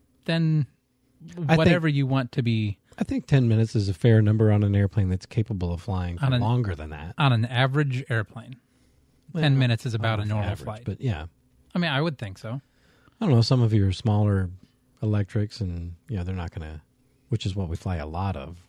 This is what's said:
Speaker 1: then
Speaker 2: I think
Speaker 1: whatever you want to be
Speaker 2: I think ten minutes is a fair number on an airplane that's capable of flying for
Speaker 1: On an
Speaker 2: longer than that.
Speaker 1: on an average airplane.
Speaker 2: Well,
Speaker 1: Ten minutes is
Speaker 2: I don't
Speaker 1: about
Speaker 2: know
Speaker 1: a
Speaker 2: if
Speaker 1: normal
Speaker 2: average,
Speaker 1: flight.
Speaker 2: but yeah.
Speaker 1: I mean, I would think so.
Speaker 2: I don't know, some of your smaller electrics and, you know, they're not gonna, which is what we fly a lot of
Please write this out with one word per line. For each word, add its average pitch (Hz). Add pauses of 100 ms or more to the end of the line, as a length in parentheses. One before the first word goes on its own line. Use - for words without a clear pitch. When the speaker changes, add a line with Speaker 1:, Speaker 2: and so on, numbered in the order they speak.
(260)
Speaker 1:
then 160 (600)
Speaker 2:
I 165
think 165
Speaker 1:
whatever 160
you 139
want 131
to 131
be 110 (200)
Speaker 2:
I 214
think 269
ten 131
minutes 110
is 101
a 92
fair 113
number 107
on 104
an 101
airplane 101
that's 92
capable 92
of 85
flying 90
for 139
Speaker 1:
On 131
an 123
Speaker 2:
longer 110
than 78
that. 78
Speaker 1:
on 139
an 113
average 131
airplane. 113 (760)
Speaker 2:
Well, 160
Speaker 1:
Ten 139
minutes 120
is 113
Speaker 2:
I 113
don't 104
Speaker 1:
about 113
Speaker 2:
know -
Speaker 1:
a 104
Speaker 2:
if 104
Speaker 1:
normal 104
Speaker 2:
average, 104
Speaker 1:
flight. 107
Speaker 2:
but 98
yeah. 82 (480)
Speaker 1:
I 190
mean, 170
I 135
would 160
think 98
so. 117 (600)
Speaker 2:
I 226
don't 143
know, 113
some 127
of 110
your 98
smaller 104 (540)
electrics 104
and, 87 (140)
you 110
know, 87
they're 92
not 85
gonna, 78 (480)
which 110
is 92
what 95
we 82
fly 92
a 73
lot 90
of 78 (120)